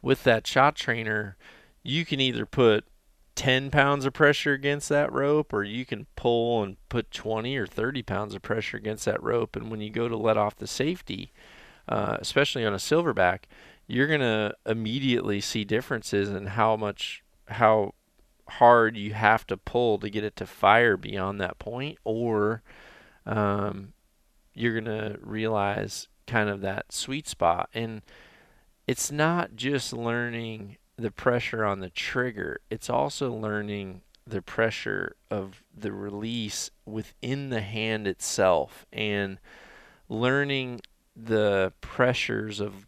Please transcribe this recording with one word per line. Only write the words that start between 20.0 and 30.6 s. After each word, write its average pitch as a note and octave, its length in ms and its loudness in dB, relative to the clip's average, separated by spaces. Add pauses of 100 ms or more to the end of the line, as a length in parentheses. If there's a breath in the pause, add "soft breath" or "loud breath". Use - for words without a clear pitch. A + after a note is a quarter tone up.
get G#2 160 -4
it G#2 120 -6
to G#2 100 -8
fire A2 500 6
beyond G2 420 -4
that F#2 200 -4
point, B2+ 440 -8
or, A2 600 0 (640 loud breath)
um, G2+ 680 -2 (600)
you're A2+ 260 -2
gonna G#2+ 400 -6
realize G#2 880 -2 (180)
kind G#2+ 220 2
of G2 140 -4
that G2 300 -6
sweet - 360 -8
spot. F2 460 2
And A2+ 260 -6 (840 soft breath)
it's - 260 -4
not D#3+ 420 0
just B2+ 380 -2
learning A#2 840 -4 (180)